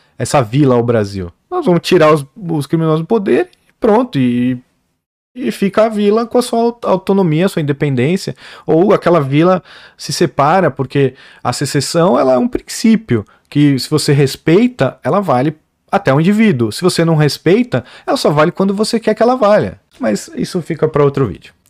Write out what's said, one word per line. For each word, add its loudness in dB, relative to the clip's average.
essa 0
vila 2
ao 4
Brasil. -2
Nós -4
vamos 2
tirar 4
os, 0
os -6
criminosos -2
do -8
poder -2
e -20
pronto, 0
e, 0
e -6
fica 0
a -2
vila 0
com -2
a 4
sua -4
aut-, -4
autonomia, 0
a 0
sua -4
independência, -2
ou 2
aquela 2
vila 0
se -12
separa, 0
porque -2
a -4
secessão, 0
ela 2
é 2
um 0
princípio 0
que, 2
se -8
você 0
respeita, 0
ela 0
vale 0
até 0
o 2
indivíduo. 2
Se -2
você 2
não 2
respeita, 0
ela -2
só 0
vale 2
quando -2
você -2
quer -2
que -2
ela 2
valha. 0
Mas -4
isso -6
fica -4
pra 0
outro 0
vídeo. -10